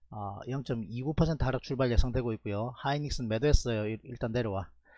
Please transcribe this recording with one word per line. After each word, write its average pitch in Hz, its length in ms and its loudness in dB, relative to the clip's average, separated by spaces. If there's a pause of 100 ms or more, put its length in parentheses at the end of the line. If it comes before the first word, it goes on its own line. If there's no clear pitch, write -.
어, 101 380 -6
영점이구 127 680 -2
퍼센트 160 300 4
하락 127 180 2
출발 127 300 0
예상되고 120 420 2
있고요. 107 440 -4
하이닉스는 139 520 -2
매도했어요. 113 560 4
일-, 107 180 -2
일단 120 280 -6
내려와. 107 360 -2 (300)